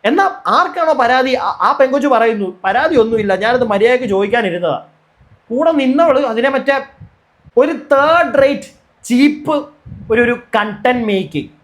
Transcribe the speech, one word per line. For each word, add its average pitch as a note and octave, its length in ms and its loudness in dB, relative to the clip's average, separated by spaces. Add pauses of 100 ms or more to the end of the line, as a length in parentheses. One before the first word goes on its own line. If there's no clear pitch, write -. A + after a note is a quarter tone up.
എന്നാ F4+ 160 2 (300)
ആർക്കാണോ D#4+ 480 0
പരാതി, B3+ 300 2 (120)
ആ, F#3 60 -2 (160)
ആ - 100 4
പെങ്കൊച്ചു C4+ 380 2
പറയുന്നു A3 340 0 (160)
"പരാതി C4 380 0
ഒന്നുമില്ല, A3 300 0 (120)
ഞാനത് B3 260 0
മര്യാദയ്ക്ക് A#3 440 2
ചോദിക്കാനിരുന്നതാ." F#3+ 680 -2 (720)
കൂടെ D4 280 2
നിന്നവള് C#4 440 2 (100)
അതിനെ A3+ 240 0
മറ്റേ C4+ 200 0 (840)
ഒരു D4 140 2 (180)
തേർഡ് D4 500 2
റേറ്റ് F#3+ 260 0 (400)
ചീപ്പ് D4 480 2 (560)
ഒരു, A3+ 140 2
ഒരു A#3+ 80 0 (220)
കണ്ടന്റ് A3 540 -2
മേക്കിംഗ് D#3+ 400 -4 (140)